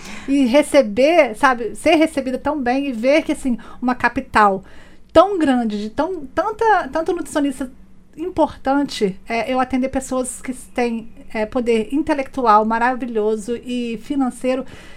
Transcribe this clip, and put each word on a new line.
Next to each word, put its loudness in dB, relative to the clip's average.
E 4
receber, 4
sabe, 2
ser 4
recebida 0
tão -2
bem 0
e -4
ver 2
que, -4
assim, -2
uma 0
capital 2
tão 6
grande, 0
de -8
tão, -4
tanta, 0
tanto -2
nutricionista -4
importante, -2
é, -4
eu 0
atender -2
pessoas -4
que -8
têm, -6
é, -2
poder 0
intelectual 2
maravilhoso -2
e -6
financeiro, -2